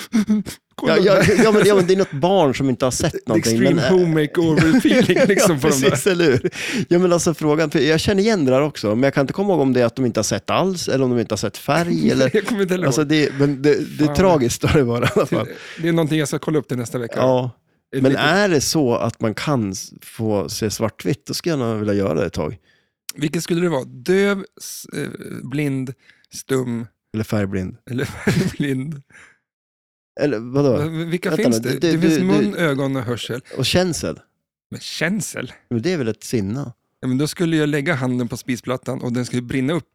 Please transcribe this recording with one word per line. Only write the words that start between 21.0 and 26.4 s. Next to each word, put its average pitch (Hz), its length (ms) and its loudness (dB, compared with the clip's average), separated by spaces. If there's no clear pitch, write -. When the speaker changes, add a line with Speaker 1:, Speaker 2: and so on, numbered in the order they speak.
Speaker 2:
då 135 80 -8
skulle 170 200 -4
jag 143 60 -2
nog 113 200 -2
vilja 104 140 -2
göra 98 200 0
det - 120 0
ett 85 80 -6
tag. - 240 -6
Speaker 1:
Vilket 151 260 -4
skulle 170 180 -2
det 180 80 0
vara? 135 140 -2
Döv, 185 600 -2
s-, - 320 -14
eh, - 140 -8
blind, 135 500 -4
stum 123 520 -4